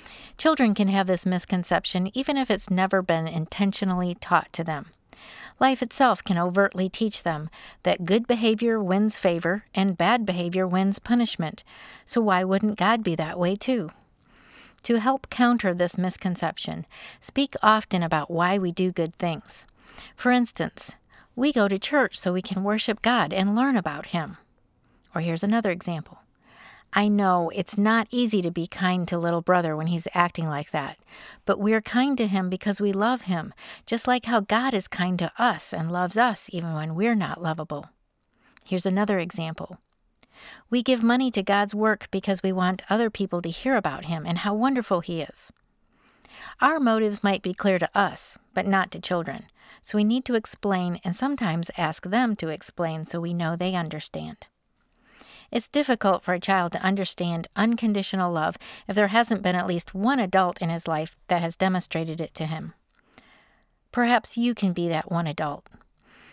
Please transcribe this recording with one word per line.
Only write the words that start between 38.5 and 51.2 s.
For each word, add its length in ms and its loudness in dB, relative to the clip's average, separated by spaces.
Here's 220 -2
another 320 2
example. 640 -8
"We 120 0
give 200 2
money 300 4
to 100 0
God's 320 2
work 360 0
because 320 -2
we 100 0
want 360 0
other 220 2
people 320 -4
to 80 -4
hear 260 0
about 300 -2
him 180 -4
and 140 -2
how 160 0
wonderful 460 2
he 200 -6
is." 320 -10
Our 180 4
motives 420 2
might 200 2
be 100 -4
clear 260 2
to 160 0
us, 440 -2
but 120 0
not 260 2
to 60 -12
children, 460 -4
so 140 -2
we 60 4
need 200 0
to 120 0
explain 680 -2
and 100 -2
sometimes 600 -2